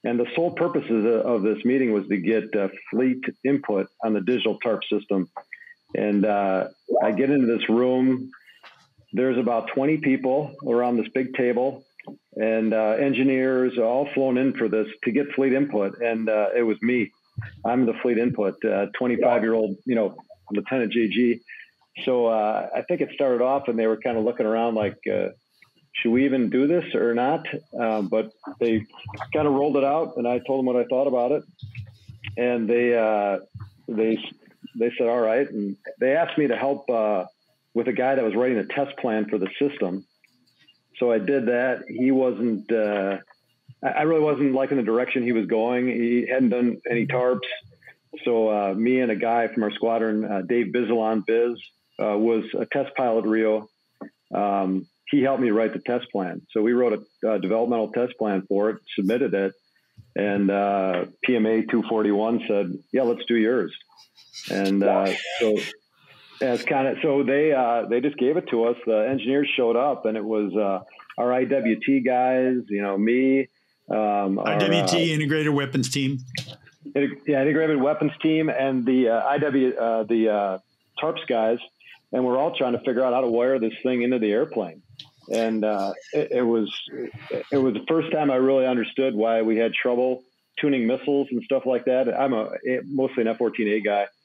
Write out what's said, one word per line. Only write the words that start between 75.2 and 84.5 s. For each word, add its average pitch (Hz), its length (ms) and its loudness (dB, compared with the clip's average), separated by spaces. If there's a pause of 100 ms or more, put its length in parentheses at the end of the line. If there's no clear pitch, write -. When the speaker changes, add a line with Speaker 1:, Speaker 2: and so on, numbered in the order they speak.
Speaker 2:
Weapons 135 360 -2
Team. 135 300 -2 (760)
Speaker 1:
Integ-, 143 320 -2
yeah, 139 140 2
Integrated 151 400 2
Weapons 151 400 0
Team, 156 260 2
and 131 380 0
the, 127 240 4
uh, 113 180 2
I 143 100 2
W, 135 380 2
uh, 113 280 0
the, 110 260 2
uh, 101 280 0 (400)
tarps 156 300 -4
guys, 117 320 0 (540)
and 127 100 0
we're 127 140 0
all 156 180 -2
trying 127 160 0
to 120 80 -2
figure 127 240 0
out 127 100 2
how 127 80 2
to 131 60 0
wire 123 320 2
this 113 140 -2 (100)
thing 127 200 0
into 127 140 0
the 107 140 2
airplane. 104 500 -2 (500)